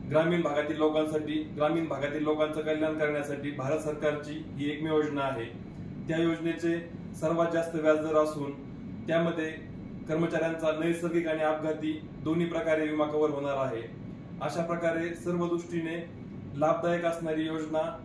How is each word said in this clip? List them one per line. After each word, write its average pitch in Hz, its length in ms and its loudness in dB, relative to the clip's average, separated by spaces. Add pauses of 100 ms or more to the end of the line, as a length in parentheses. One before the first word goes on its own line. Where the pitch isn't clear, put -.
ग्रामीण 165 320 4
भागातील 147 360 0
लोकांसाठी, 151 800 2
ग्रामीण 156 320 2
भागातील 143 360 -2
लोकांचं 151 380 2
कल्याण 156 360 0
करण्यासाठी 143 540 -2
भारत 143 280 0
सरकारची 147 680 -2 (120)
ही 147 140 -2
एकमेव 156 240 0
योजना 147 260 2
आहे. 123 540 -4 (320)
त्या 160 100 0
योजनेचे 165 880 0 (100)
सर्वात 165 380 2
जास्त 165 220 0
व्याजदर 156 400 4
असून 151 360 2 (560)
त्यामध्ये 165 380 2 (640)
कर्मचाऱ्यांचा 160 720 2
नैसर्गिक 170 440 2
आणि 156 160 0
अपघाती 156 580 0 (220)
दोन्ही 165 220 2
प्रकारे 160 420 2
विमा 151 180 2
कव्हर 151 240 2
होणार 139 280 0
आहे. 120 240 0 (600)
अशा 151 220 -2
प्रकारे 165 520 0
सर्व 175 320 0
दृष्टीने 170 600 -2 (460)
लाभदायक 170 500 4
असणारी 160 400 0
योजना 160 600 -2